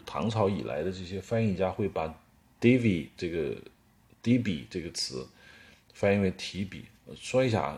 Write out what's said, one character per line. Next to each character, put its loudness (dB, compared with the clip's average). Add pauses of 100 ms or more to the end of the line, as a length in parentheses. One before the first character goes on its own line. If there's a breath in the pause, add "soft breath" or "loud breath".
唐 -2
朝 2
以 -2
来 -4
的 -2
这 -10
些 -8
翻 0
译 0
家 0
会 -2
把 -4 (460)
“devi” 6
这 -4
个， -2 (680)
Devi 2
这 -6
个 -8
词 -6 (680 soft breath)
翻 4
译 4
为 2
提 -8
比。 -12 (320)
说 0
一 2
下 2
啊， -2